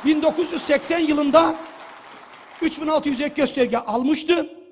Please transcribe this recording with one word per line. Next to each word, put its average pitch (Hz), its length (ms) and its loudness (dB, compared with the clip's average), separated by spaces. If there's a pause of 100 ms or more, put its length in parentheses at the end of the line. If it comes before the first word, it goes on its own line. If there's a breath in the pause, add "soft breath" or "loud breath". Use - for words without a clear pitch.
bin 302 180 2
dokuz 320 300 0
yüz 330 100 -4
seksen 311 360 0
yılında 302 580 2 (1040)
üç 320 180 -2
bin 311 60 -4
altı 302 220 0
yüz 254 120 -2
ek 294 160 -4
gösterge 254 400 0
almıştı. 294 760 0 (220)